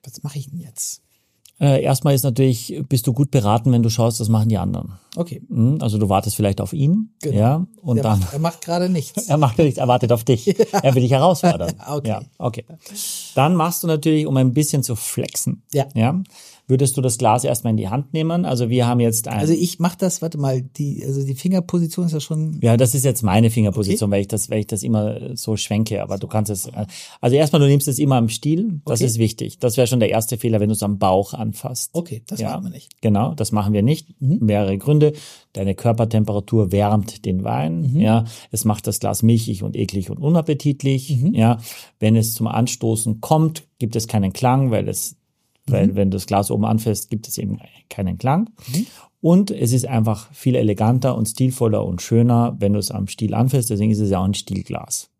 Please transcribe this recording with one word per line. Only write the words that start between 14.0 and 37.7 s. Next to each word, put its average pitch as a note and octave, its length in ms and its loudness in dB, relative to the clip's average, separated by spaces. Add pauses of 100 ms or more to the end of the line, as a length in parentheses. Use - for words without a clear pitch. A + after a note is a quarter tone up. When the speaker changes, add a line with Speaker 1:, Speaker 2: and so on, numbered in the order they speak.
Speaker 2:
um C#3 120 -2
ein C3 160 2
bisschen D3 280 0
zu A#2+ 140 -4
flexen. - 680 -6 (100)
Speaker 1:
Ja. C#3 220 0
Speaker 2:
Ja, C3 260 2 (520)
würdest C3 240 2
du C3+ 60 0
das B2+ 160 0
Glas B2 260 4
erstmal A#2+ 280 -2
in G#2+ 60 2
die G2+ 120 -2
Hand C3 240 -4
nehmen? E3 320 -2
Also B2 240 0
wir B2 180 2
haben A#2+ 140 2
jetzt A2+ 260 0
ein - 120 -4
Speaker 1:
Also D3+ 120 2
ich E3+ 280 0
mach E3+ 160 0
das, - 260 -2
warte D#3+ 160 -6
mal, C3+ 240 0
die, C#3 440 -6
also C3+ 200 -2
die C3+ 100 -4
Fingerposition F3 680 0
ist D#3+ 80 0
ja D3+ 80 -4
schon D#3 400 -4
Speaker 2:
Ja, A#2 160 6
das B2+ 180 4
ist C3 80 0
jetzt B2 200 0
meine A2 260 6
Fingerposition, G#2+ 580 0
Speaker 1:
Okay. G2+ 80 2
Speaker 2:
weil G2+ 60 2
ich G2+ 80 -6
das, - 200 -4
weil A2 100 -2
ich G#2 80 -4
das G#2 140 -4
immer A2 540 -2
so G#2+ 220 -4
schwenke, G#2+ 440 -2
aber G2 160 -6
du G2 100 -8
kannst G#2+ 220 -2
es, G2+ 180 -6
äh, A2 180 -8 (340)
also A#2+ 160 2
erstmal, D3+ 240 4
du C#3+ 80 6
nimmst C#3+ 220 4
es C3+ 100 -4
immer C#3 160 2
am A#2 140 2
Stiel, D#3+ 560 -2
das B2+ 160 -2
Speaker 1:
Okay. C3+ 60 2
Speaker 2:
ist A2+ 120 0
wichtig. A2 400 -2
Das A#2+ 160 0
wäre B2+ 100 4
schon B2 140 0
der G2+ 120 2
erste A2+ 260 -2
Fehler, A2 240 0
wenn G#2+ 80 2
du A2 40 0
es G#2 80 -4
am G#2 160 -2
Bauch G2 360 2
anfasst. A#2 600 -8
Speaker 1:
Okay, E3+ 320 -8
das G#3 140 -10
Speaker 2:
Ja. G#2+ 120 -4
Speaker 1:
machen F3+ 120 -8
wir F#3 80 -8
nicht. - 300 -20
Speaker 2:
Genau, A2 320 2
das - 180 -4
machen G#2 220 0
wir G2+ 100 2
nicht. D3 380 -2
Speaker 1:
Mhm. C#3+ 180 2
Speaker 2:
Mehrere G2+ 380 2
Gründe. D3+ 340 4 (400)
Deine G2 240 -2
Körpertemperatur A2 960 0
wärmt G#2 540 0
den F#2+ 180 -2
Wein, D3+ 380 -4 (140)